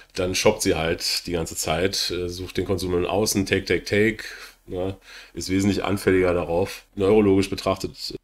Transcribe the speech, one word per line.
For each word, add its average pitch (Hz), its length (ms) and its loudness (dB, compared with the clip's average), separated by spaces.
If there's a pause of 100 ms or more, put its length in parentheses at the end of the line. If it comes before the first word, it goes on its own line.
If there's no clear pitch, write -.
(140)
dann 92 200 -2
shoppt - 280 2
sie 92 120 2
halt 82 520 -2
die 85 60 -4
ganze 82 240 -4
Zeit, 87 540 -2
äh, 87 180 -4
sucht 87 280 -8
den 95 80 0
Konsum 90 300 -2
im 87 120 0
Außen, 101 400 0
take, 95 180 0
take, 87 200 0
take, 107 400 0 (420)
ja, 92 300 -6 (380)
ist 87 160 -8
wesentlich 98 340 2
anfälliger 92 480 2
darauf. 87 640 -2
Neurologisch 98 560 4
betrachtet, - 720 -4